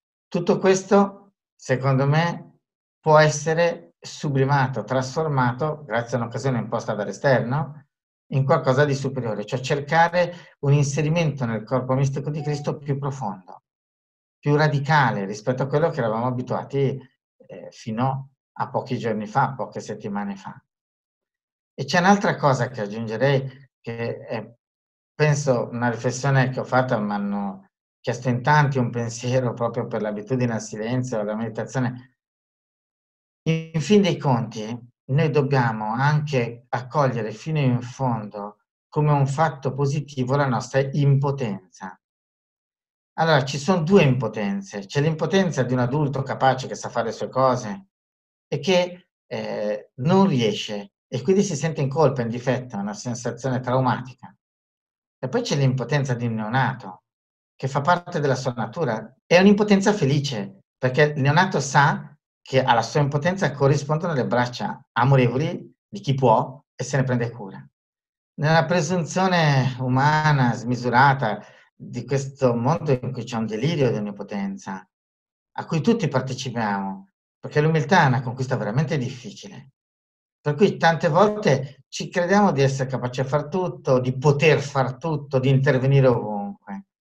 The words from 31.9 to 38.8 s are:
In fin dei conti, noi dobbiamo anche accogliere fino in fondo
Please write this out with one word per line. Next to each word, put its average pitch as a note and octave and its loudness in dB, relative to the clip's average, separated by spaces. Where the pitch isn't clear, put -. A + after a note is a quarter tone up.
In D#3+ -2
fin G#3 6
dei E3+ 2
conti, A2+ -2
noi D3+ 2
dobbiamo B2 0
anche C#3 0
accogliere A#2+ -2
fino D#3 -6
in B2 2
fondo G#2 -6